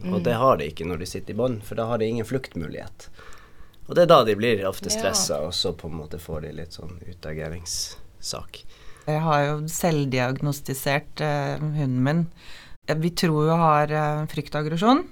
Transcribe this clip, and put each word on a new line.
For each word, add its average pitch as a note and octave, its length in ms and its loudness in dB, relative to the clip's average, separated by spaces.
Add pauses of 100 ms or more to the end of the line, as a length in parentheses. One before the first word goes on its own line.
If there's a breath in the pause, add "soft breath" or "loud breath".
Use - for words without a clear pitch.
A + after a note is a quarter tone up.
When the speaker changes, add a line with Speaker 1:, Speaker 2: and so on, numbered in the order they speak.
Speaker 1:
og F3+ 160 0
Speaker 2:
Mm. - 20 -6
Speaker 1:
det A#2+ 100 2
har B2 240 6
de - 140 -4
ikke D#2+ 160 -8
når F2 120 -4
de F2+ 60 -6
sitter - 280 -8
i G2+ 40 -4
bånd, A#2 260 -2
for - 120 -10
da A2+ 100 -2
har A#2 120 -2
de A2 80 2
ingen A2+ 200 -2
fluktmulighet. - 840 -8 (800 loud breath)
Og C#3 60 -6
det - 80 8
er - 40 10
da D3 160 10
de A2 120 4
blir G#2 300 2
ofte F#2+ 240 -4
Speaker 2:
Ja. - 120 0
Speaker 1:
stresset, F#2+ 360 0
og D#2 160 -2
så F#2 220 0
på - 160 -12
en E2 80 -6
måte D#2 200 -10
får D#2+ 240 -6
de D2+ 100 -8
litt D#2+ 180 -10
sånn E2+ 260 -12 (120)
utageringssak. - 1500 -8 (440 loud breath)
Speaker 3:
Jeg D3+ 140 0
har D3 240 4
jo D3 100 0 (120)
selvdiagnostisert, C#3 1500 0
eh, C#3+ 380 0
hunden D3 440 0
min. E3 240 2 (600 loud breath)
Eh, D3+ 80 2
vi D#3+ 160 0
tror D#3 380 4
hun E3 100 4
har, D3+ 320 6
eh, D3+ 360 0
fryktaggresjon. E3 840 2